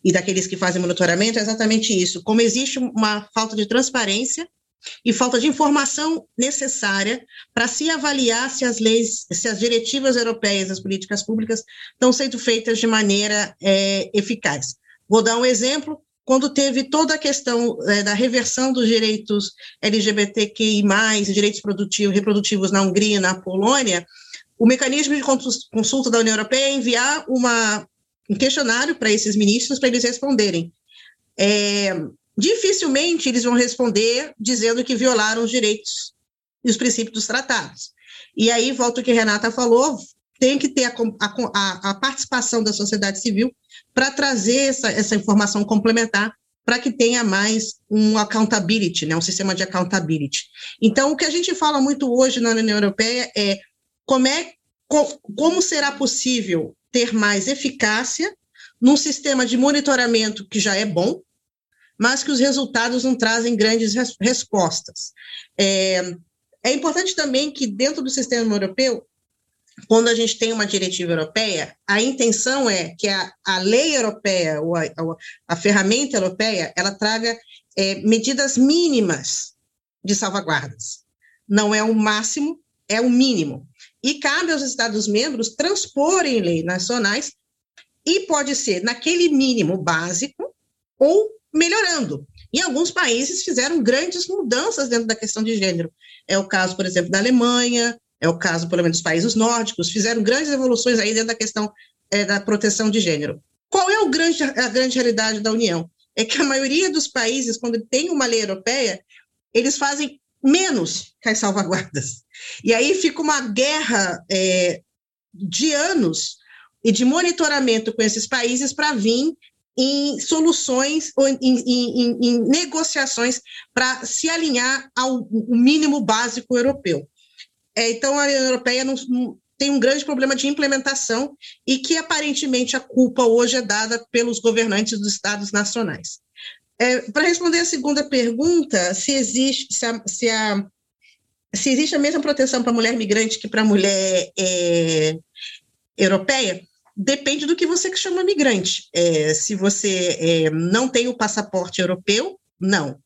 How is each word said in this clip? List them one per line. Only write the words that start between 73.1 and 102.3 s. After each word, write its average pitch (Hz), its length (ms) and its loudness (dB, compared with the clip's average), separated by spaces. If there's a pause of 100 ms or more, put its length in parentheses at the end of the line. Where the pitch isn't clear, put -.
a 185 140 -2
lei 254 360 2
europeia, 185 640 -2
ou 170 160 -2
a, 160 100 0
a, 165 300 -6 (340)
a 170 60 0
ferramenta 208 600 2
europeia, 185 580 -2
ela 196 200 -2
traga, 226 420 -2 (400)
é, 190 240 0
medidas 240 560 2
mínimas 254 960 2 (500)
de 196 120 0
salvaguardas. 160 840 -4 (460)
Não 208 280 4
é 214 80 2
o 220 100 0
máximo, 220 640 0 (280)
é 220 120 0
o 247 100 2
mínimo. 226 580 2 (340)
E 294 140 0
cabe 302 360 -2
aos 294 100 0
Estados-membros 226 960 -2
transporem 311 840 0
leis 170 220 0
nacionais, 202 680 -2 (720)
e 370 160 2
pode 285 340 -2
ser 180 260 -2
naquele 311 480 0
mínimo 240 480 2
básico 175 800 -4 (420)
ou 392 320 4 (240)
melhorando. 320 720 0 (260)
E 294 100 0
alguns 339 300 0
países 269 520 0
fizeram 285 400 0
grandes 349 440 0
mudanças 311 600 -2
dentro 233 160 0
da 220 100 -2
questão 220 280 -6
de 226 140 -2
gênero. 170 340 -2 (360)
É 196 100 2
o 196 100 -2
caso, 185 280 0
por 190 100 -4
exemplo, 175 260 -2
da 190 80 2
Alemanha, 240 800 2 (220)
é 165 80 2
o 170 100 -2
caso, 170 300 -2
pelo 175 120 2
menos, 165 180 2
dos - 40 -8
países 170 320 0
nórdicos, 220 560 0
fizeram 220 320 0
grandes 277 260 2
evoluções 247 480 2
aí 214 160 0
dentro 220 140 0
da 226 80 -4
questão, 214 360 -4 (380)
é, 202 160 0
da 202 140 0